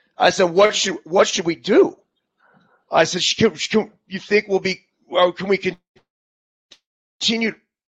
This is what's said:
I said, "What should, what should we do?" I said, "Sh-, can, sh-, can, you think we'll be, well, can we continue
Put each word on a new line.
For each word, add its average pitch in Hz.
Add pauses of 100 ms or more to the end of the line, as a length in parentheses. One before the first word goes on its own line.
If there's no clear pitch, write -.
(180)
I 175
said, 185
"What 202
should, -
what 185
should 190
we 165
do?" 196 (920)
I 165
said, 170
"Sh-, -
can, 214
sh-, -
can, 208 (160)
you 180
think 208
we'll 190
be, 180 (220)
well, 180
can 185
we 202 (1600)
continue 226 (420)